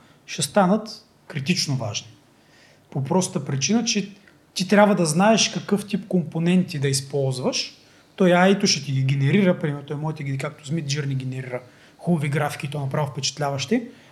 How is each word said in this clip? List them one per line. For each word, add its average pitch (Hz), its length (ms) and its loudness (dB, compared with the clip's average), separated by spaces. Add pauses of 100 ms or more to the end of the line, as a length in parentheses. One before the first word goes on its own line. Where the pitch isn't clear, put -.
(260)
ще - 160 -8
станат 208 480 2 (380)
критично 151 480 -2
важни. 107 320 -8 (840)
По 135 140 -4
простата 175 400 0
причина, 190 400 0
че 208 300 -4 (400)
ти 185 140 -4
трябва 208 260 6
да 175 120 2
знаеш 190 420 4
какъв - 380 -2
тип - 220 -6
компоненти 170 680 0
да 139 100 0
използваш. 139 880 -2 (400)
Той 180 160 6
ай 185 260 6
то 202 80 0
ще 165 180 2
ти 139 80 -4
ги 135 100 0
генерира, 143 560 4
примерно, 143 240 -4
той 143 140 -8
моите 151 280 -6
ги, 139 140 -4
както 147 280 -10
с 131 40 -10
Midjourney 139 440 -4
генерира 127 460 -6 (380)
хубави 156 300 0
графики, 147 420 -2
то 147 100 -6
направо 139 280 -2
впечатляващи. 139 760 -2 (300)